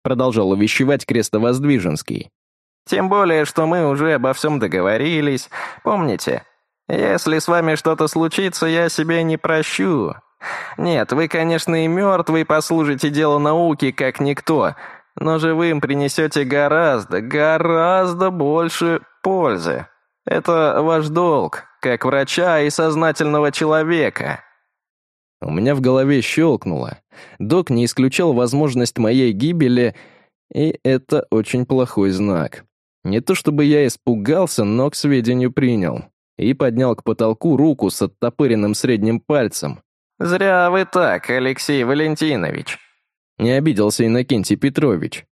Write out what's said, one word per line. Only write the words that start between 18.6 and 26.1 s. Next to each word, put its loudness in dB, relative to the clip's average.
пользы. -2
Это 0
ваш 0
долг, 0
как -2
врача 0
и 0
сознательного 0
человека". -2
У -8
меня 0
в -2
голове 2